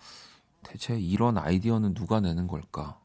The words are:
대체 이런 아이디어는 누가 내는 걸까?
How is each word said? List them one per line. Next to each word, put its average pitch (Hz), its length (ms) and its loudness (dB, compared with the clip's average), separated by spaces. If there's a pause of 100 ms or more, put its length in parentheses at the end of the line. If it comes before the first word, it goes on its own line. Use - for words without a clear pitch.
(640)
대체 - 360 -6
이런 104 400 2
아이디어는 95 560 2
누가 110 260 0
내는 87 260 0
걸까? 73 580 -8